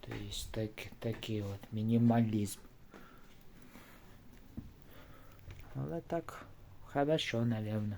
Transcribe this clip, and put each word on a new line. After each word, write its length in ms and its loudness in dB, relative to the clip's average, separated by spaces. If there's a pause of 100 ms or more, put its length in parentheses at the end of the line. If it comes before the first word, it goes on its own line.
То 60 -6
есть 380 -6
так, 200 -2 (280)
такий 420 -2
от 180 -4 (120)
мінімалізм. 880 6 (3250)
Але 260 -4
так 440 -4 (400)
хорошо, 600 4
навірно. 520 0